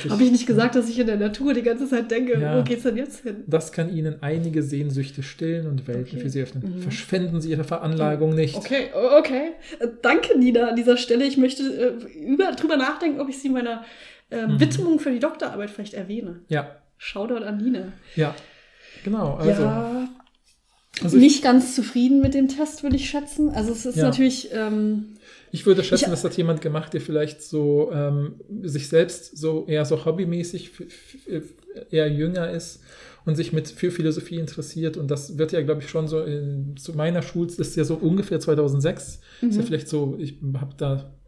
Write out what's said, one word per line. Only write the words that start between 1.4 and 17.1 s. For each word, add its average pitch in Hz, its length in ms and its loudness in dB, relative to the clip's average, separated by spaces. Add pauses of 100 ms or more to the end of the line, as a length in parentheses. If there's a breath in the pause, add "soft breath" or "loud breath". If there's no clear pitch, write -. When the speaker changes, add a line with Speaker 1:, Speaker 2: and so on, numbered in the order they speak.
Speaker 2:
die 233 80 0
ganze 240 260 0
Zeit 233 220 0
denke, 233 300 0
Speaker 1:
Ja. - 180 2
Speaker 2:
wo 240 60 4
geht's 240 180 -2
denn 226 140 0
jetzt 277 260 -8
hin? 214 140 -8 (100)
Speaker 1:
Das - 240 0
kann 170 240 -4
Ihnen 156 280 -2
einige 156 420 -2
Sehnsüchte 139 580 -4
stillen 165 460 -6
und 135 180 -4
Welten 123 280 -6
Speaker 2:
Okay. 247 60 -8
Speaker 1:
für 143 100 -4
Sie 135 120 -2
öffnen. 123 360 -8
Speaker 2:
Mhm. 180 40 -8
Speaker 1:
Verschwenden 180 580 -4
Sie 160 100 -4
Ihre 151 140 -2
Veranlagung 156 720 0
nicht. 160 220 2
Speaker 2:
Okay, 254 360 -2
o-, 247 260 6
okay. 302 340 0 (260 loud breath)
Äh, 233 80 -2 (160)
danke, 320 340 4
Nina, 240 340 6
an 226 60 0
dieser 240 200 6
Stelle. 240 300 2
Ich 269 100 -2
möchte, 254 260 4
äh, 233 640 -4
über, 311 260 2
drüber 311 240 0
nachdenken, 285 440 0
ob 269 80 -4
ich 262 100 -8
sie 285 120 -4
meiner, 233 340 -4 (460 loud breath)
ähm, 226 240 -2
Speaker 1:
Mhm. 139 60 4
Speaker 2:
Widmung 330 400 2
für 285 100 -2
die 240 100 0
Doktorarbeit 240 480 -4
vielleicht 208 260 -14
erwähne. 196 540 -10
Speaker 1:
Ja. 147 280 -4 (200)
Speaker 2:
Shoutout 220 480 -6